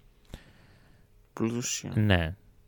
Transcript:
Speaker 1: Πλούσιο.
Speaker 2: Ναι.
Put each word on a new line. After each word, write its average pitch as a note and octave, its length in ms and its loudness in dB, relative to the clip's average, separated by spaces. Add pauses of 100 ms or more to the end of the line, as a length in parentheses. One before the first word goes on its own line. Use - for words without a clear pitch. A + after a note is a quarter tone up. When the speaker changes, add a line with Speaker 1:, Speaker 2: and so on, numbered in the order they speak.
(1300)
Speaker 1:
Πλούσιο. A#2 600 -4
Speaker 2:
Ναι. F#2 400 4 (320)